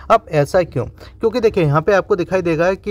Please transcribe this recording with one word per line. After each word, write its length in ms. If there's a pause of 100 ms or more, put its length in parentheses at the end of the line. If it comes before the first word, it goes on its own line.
(100)
अब 200
ऐसा 340
क्यों? 200 (360)
क्योंकि 200
देखिए 240
यहाँ 180
पे 120
आपको 220
दिखाई 260
देगा 320
कि 160